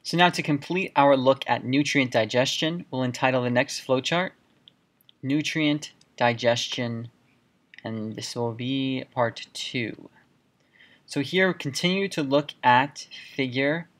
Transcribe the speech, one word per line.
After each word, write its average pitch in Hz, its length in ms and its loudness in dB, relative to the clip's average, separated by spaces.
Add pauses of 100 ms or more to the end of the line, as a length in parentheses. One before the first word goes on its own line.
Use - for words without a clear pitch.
So - 140 -4
now 175 140 6
to 175 120 -6
complete 170 540 -2
our 143 200 8
look 135 300 2
at 117 180 -2
nutrient 135 460 0
digestion, 135 800 0
we'll 131 120 -4
entitle 127 400 0
the 123 80 -2
next - 360 -2
flowchart 135 440 0 (920)
Nutrient 147 720 -2 (240)
Digestion, 117 960 -2 (760)
and 110 320 -8
this - 180 -10
will 117 180 -2
be 131 600 -4
part 117 400 -2
two. - 560 -6 (1000)
So - 140 -4
here, 180 320 2
continue 180 560 -2
to 170 140 -4
look 143 300 2 (100)
at 127 440 4 (280)
figure 139 540 -2 (120)